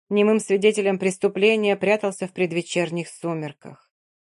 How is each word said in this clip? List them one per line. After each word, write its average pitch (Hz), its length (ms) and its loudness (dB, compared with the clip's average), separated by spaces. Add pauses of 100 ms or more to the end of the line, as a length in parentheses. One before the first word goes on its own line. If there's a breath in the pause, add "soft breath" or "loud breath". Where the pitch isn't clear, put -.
(140)
немым 208 260 4
свидетелем 196 580 2
преступления 196 760 0
прятался 190 520 -2
в 185 40 -18
предвечерних 170 760 -4
сумерках. 156 840 -10 (320)